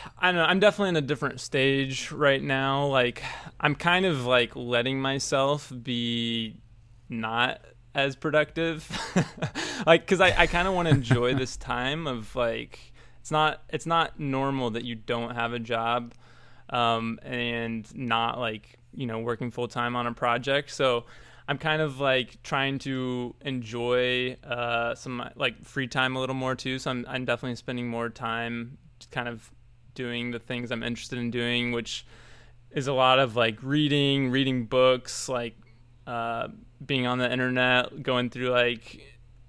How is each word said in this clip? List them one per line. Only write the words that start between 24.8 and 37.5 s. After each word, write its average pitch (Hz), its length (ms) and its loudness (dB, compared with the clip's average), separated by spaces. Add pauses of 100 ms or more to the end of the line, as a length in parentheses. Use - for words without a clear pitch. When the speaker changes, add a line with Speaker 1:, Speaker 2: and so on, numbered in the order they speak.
Speaker 1:
some, 123 260 -8 (140)
like, 127 280 -4
free 135 220 -4
time 131 300 0
a 131 40 -2
little 131 140 -2
more 131 220 -2
too. 131 240 -4
So 139 100 -2
I'm, 123 180 -4
I'm 131 160 -6
definitely 123 320 -2
spending 123 320 -6
more 117 220 -4
time 117 640 -6 (360)
kind 120 160 -6
of 113 200 -12 (460)
doing 120 380 -4
the 117 80 -6
things 123 320 -6
I'm 117 100 -4
interested 120 380 -6
in 120 100 -2
doing, 120 420 0
which 117 320 -6 (680)
is 135 160 -2
a 143 40 0
lot 127 280 6
of, 120 160 2
like, 113 260 2
reading, 139 680 2
reading 131 360 2
books, 127 640 2
like, 120 280 -4 (520)
uh, 117 400 -4 (360)
being 131 220 0
on 123 120 0
the 123 140 2
internet, 127 680 2